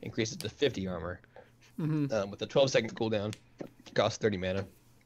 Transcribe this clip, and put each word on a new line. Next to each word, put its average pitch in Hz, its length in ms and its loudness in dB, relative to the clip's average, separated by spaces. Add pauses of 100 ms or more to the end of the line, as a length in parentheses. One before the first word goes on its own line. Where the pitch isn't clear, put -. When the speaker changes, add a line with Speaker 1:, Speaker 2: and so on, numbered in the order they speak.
Speaker 1:
increase 113 300 -2
it - 80 -12
to 104 100 -4
fifty 123 360 0
armor. 90 340 -6 (600)
Speaker 2:
Mm-hmm. 151 320 0
Speaker 1:
Um, 101 180 0
with 104 120 -8
a 110 40 -6
twelve 139 240 6
second 113 240 2
cooldown, 107 400 0 (600)
costs 110 240 2
thirty 104 180 2
mana. 92 300 -2 (400)